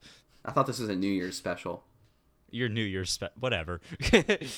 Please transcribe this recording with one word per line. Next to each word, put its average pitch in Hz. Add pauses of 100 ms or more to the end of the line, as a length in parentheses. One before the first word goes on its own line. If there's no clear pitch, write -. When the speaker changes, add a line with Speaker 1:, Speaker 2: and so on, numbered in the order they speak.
(440)
Speaker 1:
I -
thought 135
this 120
was 107
a 98
New 95
Year's 92
special. 87 (640)
Speaker 2:
Your 120
New 110
Year's 95
spe-, -
whatever. 90 (320)
<laughs> 220 (380)